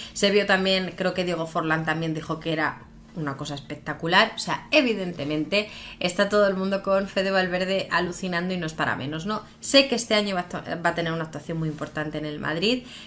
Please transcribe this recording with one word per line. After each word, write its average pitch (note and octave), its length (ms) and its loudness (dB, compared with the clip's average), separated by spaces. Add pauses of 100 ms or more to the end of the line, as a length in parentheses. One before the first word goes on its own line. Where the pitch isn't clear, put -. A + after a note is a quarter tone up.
(140)
Se G3+ 160 4
vio G3+ 160 4
también, F#3+ 500 2
creo F3+ 200 0
que F3+ 100 0
Diego E3 220 -2
Forlán D#3+ 380 0
también D#3+ 280 0
dijo D#3 260 -4
que D#3+ 140 -2
era D#3 300 -2 (320)
una D3 200 -4
cosa D3 200 -8
espectacular. E3 800 2
O - 20 -12
sea, - 320 -6
evidentemente F#3 1000 0 (280)
está G3 300 0
todo G#3 180 6
el G3 60 2
mundo F#3+ 300 -2
con G3 240 2
Fede F#3+ 240 0
Valverde F#3 580 0
alucinando F3+ 640 0
y F#3 40 -2
no E3+ 100 -2
es D#3+ 80 -6
para B2 200 0
menos, D3+ 300 -6
¿no? G#3 160 -4 (180)
Sé C4+ 280 6
que B3 80 0
este A3+ 180 0
año G3+ 220 2
va F3 60 0
a F3 80 -6
to-, - 120 -6 (240)
va E3+ 60 4
a - 20 -2
tener E3 180 0
una E3 120 -2
actuación D#3+ 340 -6
muy D#3+ 100 0
importante D3+ 520 -4
en D3+ 80 -6
el D3+ 120 -6
Madrid. G3+ 440 0 (240)